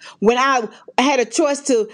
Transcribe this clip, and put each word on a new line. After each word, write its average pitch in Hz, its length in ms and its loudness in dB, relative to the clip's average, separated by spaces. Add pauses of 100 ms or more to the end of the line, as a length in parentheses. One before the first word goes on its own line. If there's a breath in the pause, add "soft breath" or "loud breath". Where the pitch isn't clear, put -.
(200 loud breath)
When 233 180 2
I 254 300 0 (280 loud breath)
had 269 220 2
a 240 60 2
choice 285 380 -2
to 233 320 0